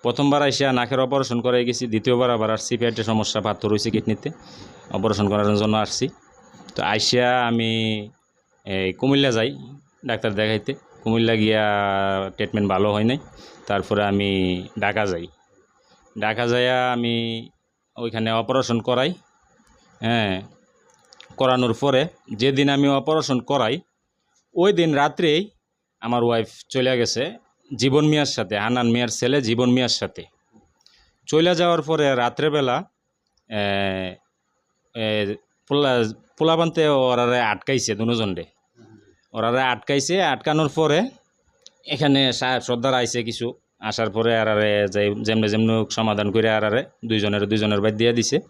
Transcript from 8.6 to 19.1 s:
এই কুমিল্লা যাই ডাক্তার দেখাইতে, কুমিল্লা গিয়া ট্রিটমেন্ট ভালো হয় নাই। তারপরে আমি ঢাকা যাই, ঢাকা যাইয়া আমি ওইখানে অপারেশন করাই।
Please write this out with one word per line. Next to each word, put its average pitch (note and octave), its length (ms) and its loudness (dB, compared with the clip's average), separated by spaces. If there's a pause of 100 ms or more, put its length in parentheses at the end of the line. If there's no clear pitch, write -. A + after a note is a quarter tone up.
এই F#2+ 280 -2
কুমিল্লা C#3 380 2
যাই A#2 260 -2 (480)
ডাক্তার A2+ 280 -2
দেখাইতে, G#2+ 400 -2 (300)
কুমিল্লা A2+ 320 2
গিয়া G#2+ 260 2 (760)
ট্রিটমেন্ট G#2 340 -2
ভালো G2+ 240 2
হয় G#2 100 0
নাই। B2 140 0 (500)
তারপরে G2+ 360 -2
আমি F#2+ 600 0 (160)
ঢাকা G#2 260 0
যাই, F2 220 -6 (920)
ঢাকা A2 260 0
যাইয়া B2+ 440 2
আমি A#2 580 -4 (480)
ওইখানে A2+ 340 -2
অপারেশন A#2 480 0
করাই। B2+ 340 0 (840)